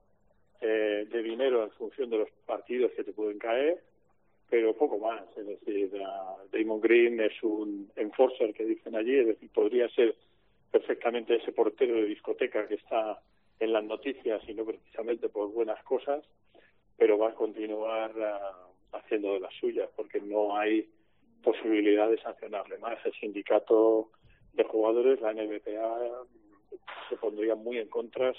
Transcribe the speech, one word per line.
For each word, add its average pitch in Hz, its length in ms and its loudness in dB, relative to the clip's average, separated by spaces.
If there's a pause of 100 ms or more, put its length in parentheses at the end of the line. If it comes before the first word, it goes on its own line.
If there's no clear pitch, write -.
(600)
eh, 107 500 0
de 117 140 -4
dinero 117 400 0
en 104 80 -6
función 120 380 -8
de 113 80 0
los 107 120 0 (160)
partidos 120 520 -2
que 107 60 -6
te 101 100 -10
pueden 107 240 -6
caer, 131 440 0 (680)
pero 113 260 4
poco 135 220 0
más. 110 240 -4 (160)
Es 104 80 -10
decir, 101 460 -4 (120)
ah, 95 320 -8 (160)
Draymond 110 320 0
Green 117 380 6
es 107 220 -2
un 104 520 -4
enforcer 110 580 2
que 110 120 -6
dicen 113 300 -4
allí, 120 240 2
es 117 80 4
decir, 110 260 -4
podría 117 360 2
ser 117 260 2 (540)
perfectamente 117 680 0
ese - 160 -4
portero 120 420 2
de 110 120 4
discoteca 107 600 -4
que 104 80 -4
está 110 460 -4 (400)
en 113 100 0
las 107 140 2
noticias 110 640 -4
y - 40 -10
no 110 120 -6
precisamente 113 640 -6
por 104 200 -4
buenas 110 360 -2
cosas, 143 400 -2 (720)
pero 107 200 6
va 107 120 2
a 117 60 -6
continuar, 110 760 -4 (100)
ah, 98 460 -6 (260)
haciendo 101 400 -2
de 95 60 -2
las 92 200 -10
suyas, 117 360 -2
porque 107 240 -6
no 104 380 0
hay 107 320 0 (540)
posibilidad 107 680 4
de 113 120 2
sancionarle 104 580 -10
más. 110 260 -8
El 107 80 -2
sindicato 110 1000 2 (420)
de 113 100 2
jugadores, 117 580 4
la 110 100 0
N 110 160 -4
B 107 140 -6 (160)
A, 120 480 -4 (840)
se 123 80 -4
pondría 107 380 0
muy 117 220 -6
en 110 100 -6
contra 120 520 -2